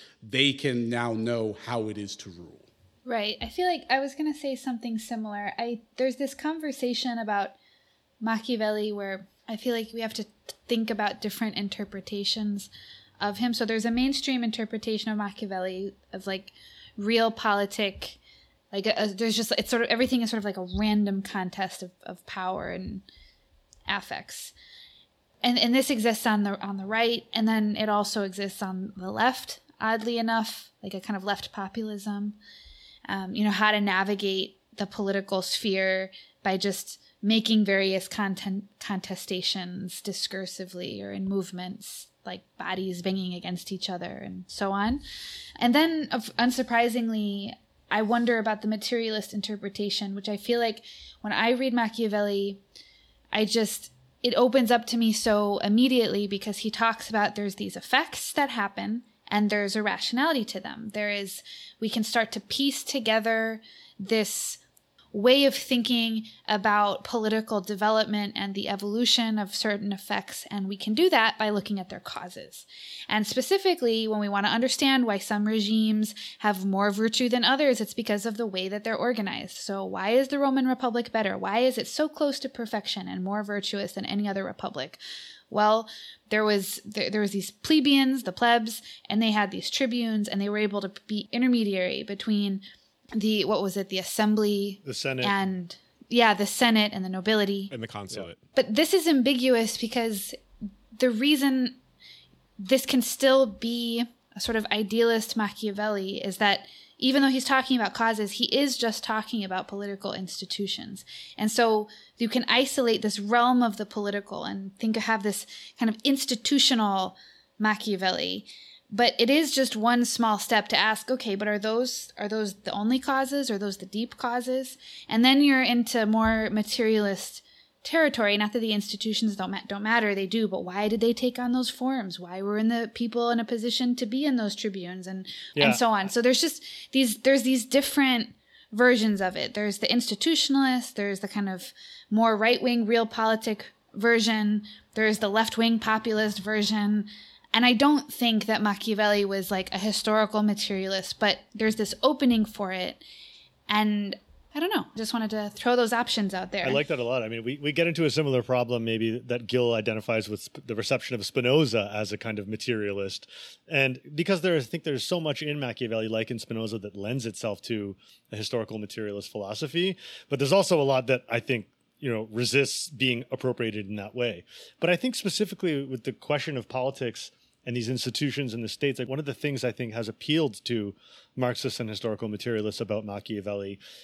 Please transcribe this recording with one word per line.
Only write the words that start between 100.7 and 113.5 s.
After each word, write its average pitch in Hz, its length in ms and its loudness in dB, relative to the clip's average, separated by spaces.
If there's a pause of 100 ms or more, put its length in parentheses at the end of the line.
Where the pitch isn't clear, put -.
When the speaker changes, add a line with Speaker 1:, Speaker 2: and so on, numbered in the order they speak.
Speaker 2:
the 254 120 4
reason 262 680 2 (800)
this 247 280 2
can 254 160 2
still 269 440 6
be 233 600 -2 (280)
a 202 60 -12
sort 226 160 -2
of 214 160 0
idealist 220 640 2
Machiavelli 202 880 -2
is 190 140 -6
that 202 280 2 (340)
even 262 220 4
though 277 60 8
he's 262 160 2
talking 262 340 4
about 214 160 0
causes, 214 400 0
he - 120 -4
is 277 320 2
just 226 260 -2
talking 220 400 -4
about 185 240 -4
political 202 460 -8
institutions. 190 920 -8 (340)
And 214 140 0
so 220 380 2 (280)
you 233 120 0
can 247 180 0
isolate 247 540 2
this 208 180 -2
realm 240 420 4